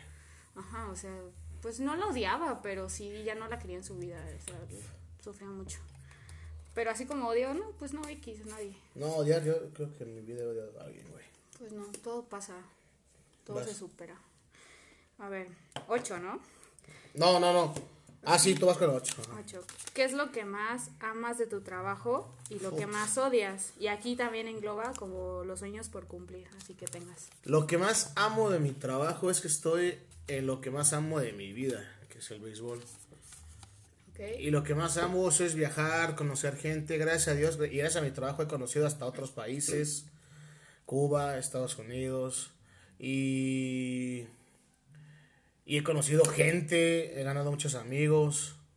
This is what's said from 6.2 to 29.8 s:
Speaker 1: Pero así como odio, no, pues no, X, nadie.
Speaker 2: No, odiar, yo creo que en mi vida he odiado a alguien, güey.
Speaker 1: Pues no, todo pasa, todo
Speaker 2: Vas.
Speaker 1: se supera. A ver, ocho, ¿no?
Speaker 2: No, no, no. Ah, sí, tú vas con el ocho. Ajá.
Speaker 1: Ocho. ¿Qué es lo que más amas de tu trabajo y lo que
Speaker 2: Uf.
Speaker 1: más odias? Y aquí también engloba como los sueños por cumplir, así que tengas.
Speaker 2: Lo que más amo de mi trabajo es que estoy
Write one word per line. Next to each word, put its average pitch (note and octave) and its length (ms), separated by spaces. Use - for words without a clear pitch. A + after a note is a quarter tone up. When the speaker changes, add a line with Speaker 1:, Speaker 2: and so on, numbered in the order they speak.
Speaker 1:
Pero A3+ 180
así A#3 140
como C4+ 240
odio, B3+ 240
no, G#4 260
pues C#4 140
no, D4+ 140
X, A3 400
nadie. G#3 280
Speaker 2:
No, C#3 120
odiar, D#3 360
yo D#3+ 300
creo D3 240
que B2+ 60
en A2+ 100
mi A2+ 80
vida A#2+ 220
he - 20
odiado A2 360
a - 20
alguien, - 260
güey. - 140
Speaker 1:
Pues A3 140
no, G#3 120
todo A#3 220
pasa, G3 280
todo - 120
Speaker 2:
Vas. - 100
Speaker 1:
se G#3 60
supera. F3 420
A G3+ 100
ver, F#3+ 180
ocho, G#3+ 320
¿no? F#3+ 220
Speaker 2:
No, F3 260
no, F3 140
no. E3 200
Ah, E3 120
sí, F#3 180
tú F#3 100
vas F3+ 120
con E3+ 120
el C3 80
ocho. - 240
Ajá. A2 180
Speaker 1:
Ocho. F3 240
¿Qué C4 100
es C4 80
lo C#4+ 220
que A3+ 100
más G#3 460
amas A3+ 380
de A#3 100
tu G3+ 140
trabajo G3 720
y G#3 100
lo F#3 160
que G3+ 100
Speaker 2:
Uf. G3+ 60
Speaker 1:
más G#3+ 260
odias? G#3+ 640
Y G3+ 80
aquí A3 300
también A3+ 320
engloba G#3+ 500
como F#3 460
los F#3 140
sueños G#3 280
por F3+ 200
cumplir, F3+ 380
así F#3+ 120
que D#3+ 140
tengas. - 420
Speaker 2:
Lo D3+ 220
que E3+ 100
más G#3+ 400
amo G#3+ 320
de F3 100
mi C#3+ 120
trabajo C#3+ 580
es F3+ 100
que - 80
estoy E3+ 500